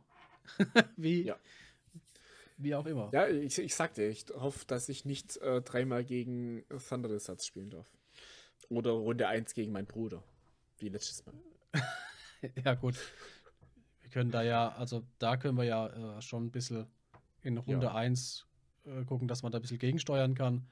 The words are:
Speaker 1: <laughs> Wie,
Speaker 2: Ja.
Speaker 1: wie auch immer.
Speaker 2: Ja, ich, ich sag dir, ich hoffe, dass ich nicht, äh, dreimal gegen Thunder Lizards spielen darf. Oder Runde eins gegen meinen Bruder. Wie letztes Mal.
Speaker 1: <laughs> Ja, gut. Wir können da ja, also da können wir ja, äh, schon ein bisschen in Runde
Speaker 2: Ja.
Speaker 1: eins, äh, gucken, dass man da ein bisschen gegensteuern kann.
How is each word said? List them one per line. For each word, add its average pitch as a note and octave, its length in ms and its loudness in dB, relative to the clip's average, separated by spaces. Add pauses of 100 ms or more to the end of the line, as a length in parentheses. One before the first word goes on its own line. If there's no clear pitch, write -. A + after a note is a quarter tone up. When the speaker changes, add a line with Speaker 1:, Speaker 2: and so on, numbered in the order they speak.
(580)
Speaker 1:
<laughs> - 400 6
Wie, E3+ 260 4
Speaker 2:
Ja. G#2+ 140 -2 (1200)
Speaker 1:
wie C#3+ 180 0
auch D3 100 0
immer. B2+ 280 -2
Speaker 2:
Ja, D#3+ 140 8
ich, C#3+ 320 2
ich A#2+ 140 -2
sag - 200 0
dir, G#2+ 160 2
ich A2 240 -6
hoffe, C3+ 340 -4
dass B2 220 -2
ich C3+ 160 -6
nicht, - 320 -6
äh, B2+ 240 2
dreimal B2 420 0
gegen A#2+ 640 -4 (240)
Thunder B2 200 -4
Lizards G#2 380 -4
spielen G2 220 -12
darf. - 180 -14 (840)
Oder A#2 220 2
Runde A2+ 360 2
eins A2+ 260 0
gegen A2 180 -2
meinen G2+ 160 -2
Bruder. G#2 360 -6 (540)
Wie - 120 -6
letztes - 360 -8
Mal. - 80 -18 (400)
Speaker 1:
<laughs> C#3 100 2 (800)
Ja, C3 100 4
gut. B2 220 0 (1040)
Wir - 120 -20
können B2 200 2
da A#2 100 2
ja, A#2 280 4
also A#2+ 340 -6 (140)
da A#2+ 180 2
können C3 220 0
wir B2 80 4
ja, A2+ 540 -2
äh, - 20 -12
schon A#2 240 -4
ein A#2+ 60 -6
bisschen B2 360 -4 (540)
in B2 160 -2
Runde B2+ 300 0
Speaker 2:
Ja. - 80 -2
Speaker 1:
eins, B2 500 0 (400)
äh, C3 180 -6
gucken, B2+ 240 -2
dass A#2+ 160 -2
man A#2 80 -2
da A#2 80 -2
ein - 20 -4
bisschen A#2+ 160 -6
gegensteuern C3+ 580 2
kann. B2+ 360 2